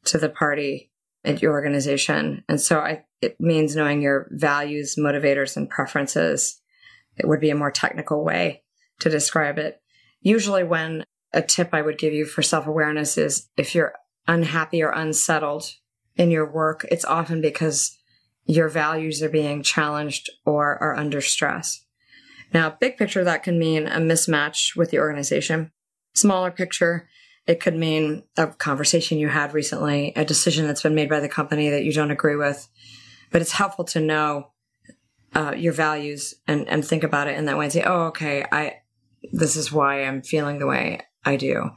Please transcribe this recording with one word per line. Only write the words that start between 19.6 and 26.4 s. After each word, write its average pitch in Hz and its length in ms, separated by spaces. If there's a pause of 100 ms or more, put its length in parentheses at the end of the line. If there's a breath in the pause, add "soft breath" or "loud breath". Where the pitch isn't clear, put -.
challenged 147 640 (160)
or 147 380
are 151 120
under 147 280
stress. - 600 (720 loud breath)
Now, 160 260
big 208 200
picture, 196 260
that 165 180
can 175 160
mean 160 280
a - 120
mismatch 160 760
with 165 140
the 151 80
organization. 151 720 (420)
Smaller 185 360